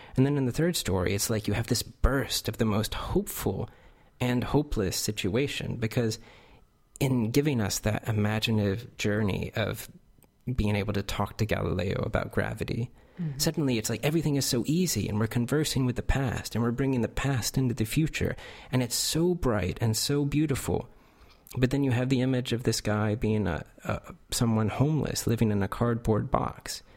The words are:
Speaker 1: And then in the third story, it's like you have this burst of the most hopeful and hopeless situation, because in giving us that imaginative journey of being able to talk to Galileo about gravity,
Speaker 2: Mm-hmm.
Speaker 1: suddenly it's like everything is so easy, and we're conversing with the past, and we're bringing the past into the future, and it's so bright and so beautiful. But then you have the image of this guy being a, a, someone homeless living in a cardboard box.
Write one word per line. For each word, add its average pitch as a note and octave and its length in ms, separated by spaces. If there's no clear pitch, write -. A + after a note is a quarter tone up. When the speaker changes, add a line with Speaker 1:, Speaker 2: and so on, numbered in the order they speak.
Speaker 1:
And C3 100
then C#3+ 100
in C3+ 80
the A#2+ 80
third E3 240
story, F#2+ 380
it's - 160
like A2 180
you G2+ 60
have A#2 140
this A#2+ 140
burst - 640
of A2 100
the A2+ 80
most G#2 260
hopeful - 800
and B2 240
hopeless C3+ 520
situation, - 800
because A2+ 420
in B2 300
giving C#3+ 300
us F#2+ 180
that - 300
imaginative G#2+ 880
journey G#2 560
of - 340
being G#2 200
able G#2 180
to G2+ 100
talk - 360
to A2 80
Galileo F#2+ 560
about - 300
gravity, - 580
Speaker 2:
Mm-hmm. D3 180
Speaker 1:
suddenly D3 400
it's G#2+ 120
like A2+ 140
everything D3+ 320
is C3+ 100
so A#2+ 180
easy, D#3 440
and G#2 100
we're A2 80
conversing C3 600
with B2 100
the - 60
past, A#2+ 520
and A2+ 80
we're A#2 80
bringing C3 300
the A2 80
past C3+ 500
into B2 160
the A2+ 100
future, - 520
and B2+ 100
it's A#2 140
so F3 400
bright G#2 460
and A2 160
so C#3+ 280
beautiful. C#3+ 640
But B2+ 140
then C#3 120
you C3+ 80
have B2+ 200
the B2+ 100
image B2+ 320
of A#2 100
this A2+ 180
guy G#2+ 360
being G#2+ 320
a, D2+ 160
a, - 180
someone A2 380
homeless - 580
living A#2 240
in G2+ 140
a F#2 40
cardboard A#2 640
box. - 540